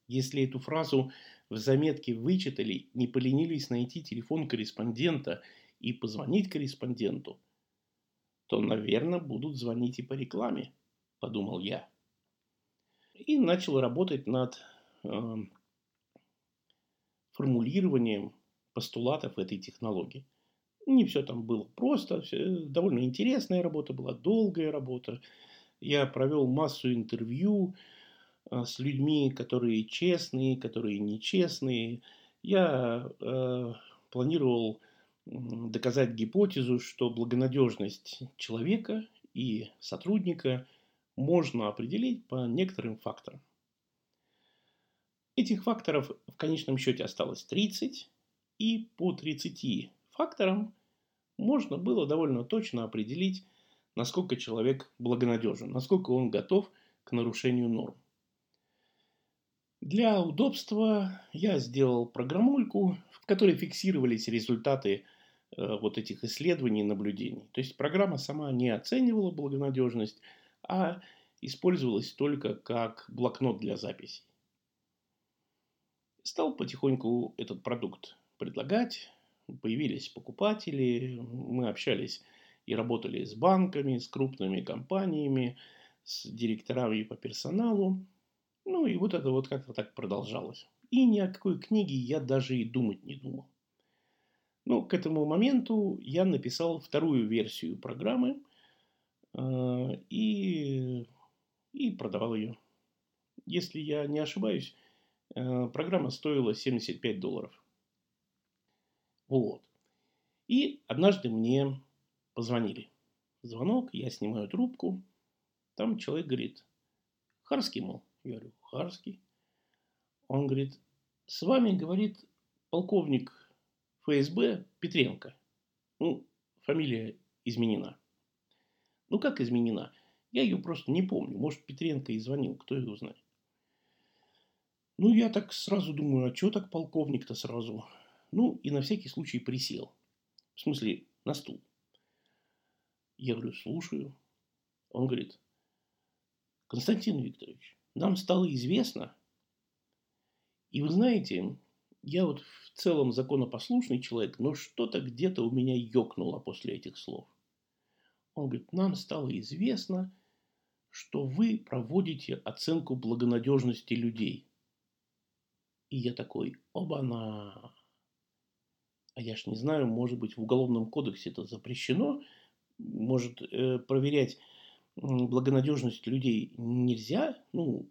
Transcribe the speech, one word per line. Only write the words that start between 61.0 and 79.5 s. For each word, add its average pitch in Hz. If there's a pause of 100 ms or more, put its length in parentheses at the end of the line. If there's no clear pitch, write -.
я 175
сделал 120
программульку, 196 (140)
в -
которой 190
фиксировались 131
результаты, 113 (520)
э, 104
вот 104
этих 107
исследований 131
и 104
наблюдений. 104
То -
есть -
программа 165
сама 147
не 123
оценивала 220
благонадежность, 135 (440)
а 180 (400)
использовалась 131
только 143
как 117
блокнот 120
для 104
записей. - (2000)
Стал -
потихоньку 127
этот 107
продукт 117 (220)
предлагать, - (500)